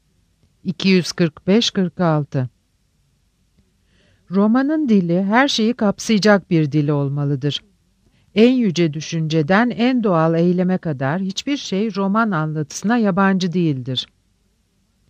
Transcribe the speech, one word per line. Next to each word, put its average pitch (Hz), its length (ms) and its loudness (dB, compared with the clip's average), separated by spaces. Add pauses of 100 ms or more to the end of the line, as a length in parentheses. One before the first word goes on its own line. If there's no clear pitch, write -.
(640)
İki 185 260 -2
yüz 185 220 2
kırk - 360 -2
beş 214 240 2
kırk 185 280 -4
altı. 151 500 -2 (1800)
Romanın 262 580 2
dili 185 340 2
her 226 240 2
şeyi 233 260 0
kapsayacak 208 760 0
bir 156 220 2
dil 147 180 0
olmalıdır. 143 720 -4 (720)
En 226 160 6
yüce 175 420 0
düşünceden 160 760 0
en 233 340 0
doğal 165 360 2
eyleme 180 380 0
kadar 143 440 -4
hiçbir 196 360 -6
şey 196 380 -4
roman 202 360 0
anlatısına 156 680 -2
yabancı 190 560 0
değildir. 135 540 -2 (1040)